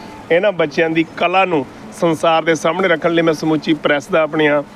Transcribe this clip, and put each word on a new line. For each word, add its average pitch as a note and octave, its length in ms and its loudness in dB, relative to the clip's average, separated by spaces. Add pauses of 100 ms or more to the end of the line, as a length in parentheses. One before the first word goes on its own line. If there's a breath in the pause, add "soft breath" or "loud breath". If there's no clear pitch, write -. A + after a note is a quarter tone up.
(320 loud breath)
ਇਹਨਾਂ F#3+ 200 4
ਬੱਚਿਆਂ E3 380 0
ਦੀ D#3+ 160 0 (120)
ਕਲਾ F3+ 280 2
ਨੂੰ D#3+ 200 0 (360)
ਸੰਸਾਰ D#3+ 420 2
ਦੇ E3 120 2
ਸਾਹਮਣੇ E3+ 320 0
ਰੱਖਣ E3+ 240 0
ਲਈ E3+ 100 2
ਮੈਂ E3 120 2
ਸਮੁੱਚੀ D#3 400 -2
ਪ੍ਰੈਸ D3 340 0
ਦਾ, F3 140 2
ਆਪਣੀਆਂ D3+ 420 0 (120)